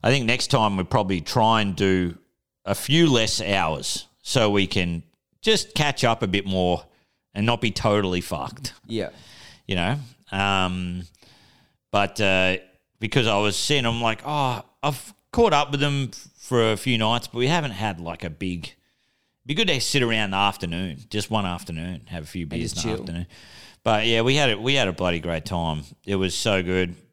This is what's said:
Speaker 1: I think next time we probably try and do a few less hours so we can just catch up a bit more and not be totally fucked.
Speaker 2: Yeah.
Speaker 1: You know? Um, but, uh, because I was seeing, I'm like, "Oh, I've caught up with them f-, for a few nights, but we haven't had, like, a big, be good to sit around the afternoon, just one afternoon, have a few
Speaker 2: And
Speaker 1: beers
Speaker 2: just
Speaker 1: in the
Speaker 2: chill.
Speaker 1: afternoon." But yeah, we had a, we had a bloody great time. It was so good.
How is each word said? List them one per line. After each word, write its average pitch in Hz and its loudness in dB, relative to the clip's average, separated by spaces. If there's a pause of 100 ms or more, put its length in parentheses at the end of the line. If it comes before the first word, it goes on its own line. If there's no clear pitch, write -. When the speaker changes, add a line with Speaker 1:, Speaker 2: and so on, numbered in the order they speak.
Speaker 1:
I 104 4
think 131 4
next 123 0
time 107 2
we 92 0
probably 95 0
try 113 2
and 101 0
do 92 2 (480)
a 98 0
few 160 4
less 113 2
hours 80 -2 (140)
so 110 2
we 101 4
can 87 -2 (380)
just - 0
catch 147 0
up 117 2
a 113 -2
bit 95 0
more 90 0 (500)
and 104 -2
not 120 0
be 113 0
totally 98 2
fucked. 85 -8 (120)
Speaker 2:
Yeah. 107 -6 (580)
Speaker 1:
You 98 -2
know? 101 0 (340)
Um, 92 -2 (880)
but, 101 0
uh, 92 2 (420)
because 113 0
I 107 2
was 104 0
seeing, 139 0
I'm 117 0
like, 113 -2
"Oh, 139 -2 (200)
I've 143 -4 (180)
caught 226 4
up 143 2
with 143 -2
them 139 0
f-, - -20 (100)
for 113 2
a 101 -2
few 123 0
nights, 113 0
but 117 -10
we 123 2
haven't 151 0
had, 98 -4
like, 82 -10
a 85 -6
big, 87 -8 (680)
be 131 -6
good 190 0
to 139 0
sit 135 0
around 110 0
the 95 -2
afternoon, 92 -2
just 104 -6
one 107 0
afternoon, 85 -8
have 85 -10
a 73 -14
few 90 -8
Speaker 2:
And 76 -10
Speaker 1:
beers - -6
Speaker 2:
just - -6
Speaker 1:
in 113 -2
the - -4
Speaker 2:
chill. - -10
Speaker 1:
afternoon." 87 -8 (560)
But 110 2
yeah, 117 4
we 131 4
had 143 4
a, 104 0
we 127 0
had 117 2
a 90 -4
bloody 87 0
great 82 -4
time. 82 -2 (220)
It 101 -2
was 92 0
so 98 2
good. 90 0 (180)